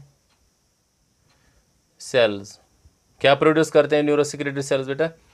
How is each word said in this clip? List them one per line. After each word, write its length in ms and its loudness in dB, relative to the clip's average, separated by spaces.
cells। 580 -2
क्या 140 6
प्रोड्यूस 360 2
करते 240 2
हैं 80 2
न्यूरोसेक्रेटरी 580 -2
सेल्स 260 -2
बेटा? 220 -4